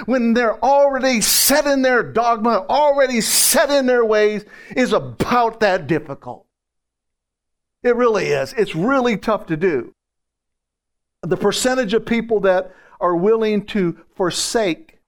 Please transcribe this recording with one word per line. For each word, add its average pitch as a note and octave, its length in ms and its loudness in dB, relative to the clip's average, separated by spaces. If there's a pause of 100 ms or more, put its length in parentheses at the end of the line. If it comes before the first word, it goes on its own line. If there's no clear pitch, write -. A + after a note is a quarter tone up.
when A#3 280 0
they're A3 280 0
already C4+ 580 2
set - 440 2
in C#4 180 0
their B3+ 200 2
dogma, A3 680 -2
already C#4 520 2
set - 500 0
in C#4 160 2
their B3 180 2
ways, G#3+ 400 2 (300)
is A#3+ 180 0
about A3 680 -2
that F#3 260 0
difficult. C3+ 600 -6 (1400)
It A#3+ 80 4
really A3+ 320 2
is. C#3 280 -2
It's - 200 -2
really A#3+ 420 0
tough G#3 300 -4
to D#3+ 100 -4
do. D3+ 380 -2 (1300)
The F3 140 -2
percentage A#3+ 580 0
of G#3+ 100 0
people A3+ 360 -2
that F#3 340 0 (260)
are F3+ 140 0
willing G#3+ 520 0
to F3 380 -4 (120)
forsake - 920 -4